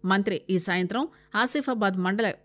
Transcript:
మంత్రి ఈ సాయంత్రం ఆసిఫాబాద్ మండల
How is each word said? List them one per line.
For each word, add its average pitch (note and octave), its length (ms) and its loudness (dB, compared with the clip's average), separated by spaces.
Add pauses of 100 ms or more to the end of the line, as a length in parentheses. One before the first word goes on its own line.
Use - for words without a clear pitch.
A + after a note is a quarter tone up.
మంత్రి G3 320 2 (140)
ఈ F#3 80 2
సాయంత్రం F#3 460 -2 (300)
ఆసిఫాబాద్ A3+ 640 0
మండల G3 300 0 (160)